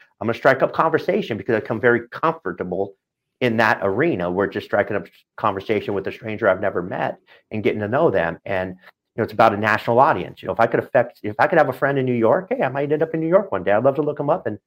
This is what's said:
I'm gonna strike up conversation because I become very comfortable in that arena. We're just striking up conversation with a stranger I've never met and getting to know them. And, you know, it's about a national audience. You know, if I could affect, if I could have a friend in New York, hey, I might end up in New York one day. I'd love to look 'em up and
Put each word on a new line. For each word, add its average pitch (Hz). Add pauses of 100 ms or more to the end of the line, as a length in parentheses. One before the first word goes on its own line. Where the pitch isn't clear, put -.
(200)
I'm 104
gonna 113
strike 135
up -
conversation 156
because 110
I 107
become 110
very 120
comfortable 95 (440)
in 117
that 110
arena. 98
We're 95
just -
striking 104
up 95 (300)
conversation 104
with 95
a 95
stranger 110
I've 92
never 95
met 127 (320)
and 107
getting 107
to 104
know 143
them. 85
And, 95
you -
know, 117
it's 107
about 113
a 101
national 110
audience. 127
You -
know, 92
if -
I 117
could 127
affect, 127
if 104
I 131
could 165
have 143
a 123
friend 139
in 131
New 123
York, 123
hey, 254
I 135
might 139
end 151
up 160
in 165
New 160
York 190
one 95
day. 98
I'd 110
love 139
to 156
look 147
'em 147
up 180
and 156